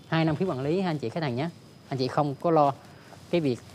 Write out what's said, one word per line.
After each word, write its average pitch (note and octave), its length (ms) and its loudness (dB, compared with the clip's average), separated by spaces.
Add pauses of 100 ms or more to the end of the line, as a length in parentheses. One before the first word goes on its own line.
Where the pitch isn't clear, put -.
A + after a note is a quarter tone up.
Hai D#3+ 180 2
năm D#3 100 2
phí F#3 100 0
quản C3 160 -2
lý D#3+ 200 0
ha F3+ 80 0
anh D3+ 80 -2
chị D3+ 120 -4
khách E3 140 -6
hàng B2+ 120 -2
nhé. D3+ 140 -2 (400)
Anh C3+ 100 -4
chị C3 80 0
không D3 340 0
có E3+ 100 2
lo D3 220 6 (560)
cái F3 120 2
việc C3 180 0 (140)